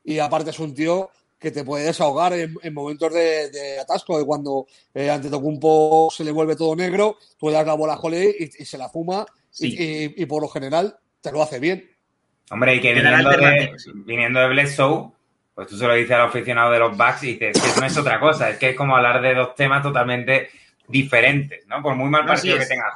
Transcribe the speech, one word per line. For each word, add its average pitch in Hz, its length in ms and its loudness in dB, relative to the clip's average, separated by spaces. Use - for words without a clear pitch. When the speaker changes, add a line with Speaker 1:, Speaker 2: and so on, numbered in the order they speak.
Speaker 1:
Y 156 180 -6
aparte 156 300 -2
es - 80 -10
un 151 160 -8
tío 170 360 -2
que 156 120 -8
te 135 140 -6
puede 143 200 -4
desahogar 160 480 0
en, 165 300 -4
en 160 100 -12
momentos 151 400 -4
de, 160 380 0
de 139 280 -10
atasco, 165 400 -4
de 147 60 0
cuando, 143 420 -4
eh, 139 160 -2
Antetokounmpo 156 1000 2
se - 140 -8
le 151 60 -4
vuelve 156 260 0
todo 160 180 0
negro, 185 440 0
tú 151 100 -2
le 151 80 0
das 156 100 2
la 156 80 0
bola 156 180 0
a - 80 -6
Holiday 175 380 0
y, 151 240 -10
y - 20 -16
se 139 140 -14
la 127 100 -10
fuma 180 380 -6
Speaker 2:
Sí. 233 240 -4
Speaker 1:
y, 175 60 -2
y, 156 380 -6
y - 20 -4
por 151 160 -4
lo 147 80 -4
general 160 480 -2
te 156 100 -10
lo 151 120 0
hace 139 180 -4
bien. 180 300 -4
Speaker 3:
Hombre, 123 260 2
y 117 40 0
que 120 140 2
Speaker 2:
Te 135 80 2
da 143 80 4
la 160 80 6
Speaker 3:
viniendo 139 100 4
de, 139 60 6
Speaker 2:
alternativa, 143 340 2
sí. - 180 -20
Speaker 3:
viniendo 120 440 -2
de 131 80 4
Bledsoe, 143 600 0
pues 95 140 -14
tú 101 80 -16
se 120 100 -2
lo 120 80 4
dices 117 180 2
al 120 100 6
aficionado 120 500 2
de 117 60 4
los 113 180 2
Bucks 120 280 2
y 123 100 -4
dices, 107 240 -2
"Es - 160 0
que - 80 -2
no - 40 0
es 135 120 -2
otra 123 200 0
cosa, 143 300 2
es 104 80 -4
que 131 140 0
es 131 60 -4
como 139 200 2
hablar 123 240 4
de 127 140 2
dos 127 200 -2
temas 139 280 0
totalmente 123 680 0
diferentes", 135 800 0
¿no? 135 160 -8
Por 139 140 -2
muy 135 120 -2
mal 151 140 2
Speaker 2:
No, 147 60 -2
Speaker 3:
partido 175 260 2
Speaker 2:
sí 139 60 2
Speaker 3:
que - 20 -2
Speaker 2:
es. - 80 -4
Speaker 3:
tenga 123 260 -4